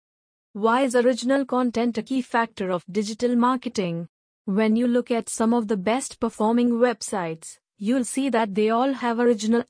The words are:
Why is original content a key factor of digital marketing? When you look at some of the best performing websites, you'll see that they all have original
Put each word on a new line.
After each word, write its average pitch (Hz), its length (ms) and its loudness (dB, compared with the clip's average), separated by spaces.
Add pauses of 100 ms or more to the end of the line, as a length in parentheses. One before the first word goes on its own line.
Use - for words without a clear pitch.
(520)
Why 226 300 0
is 247 120 -2
original 254 520 2 (100)
content 240 420 0
a 214 60 -6
key 254 180 -4
factor 226 480 -2
of 180 140 -2 (160)
digital 226 340 -2
marketing? 233 720 0 (380)
When 220 320 2
you 247 100 2
look 247 240 0
at 226 300 -4
some 226 120 4
of 240 140 0
the 202 240 -2
best 262 300 -4
performing 240 500 2 (160)
websites, 180 720 -6 (240)
you'll 240 220 0
see 269 240 -4
that 226 260 0
they 214 140 2
all 240 240 2
have 233 260 -2
original 233 520 2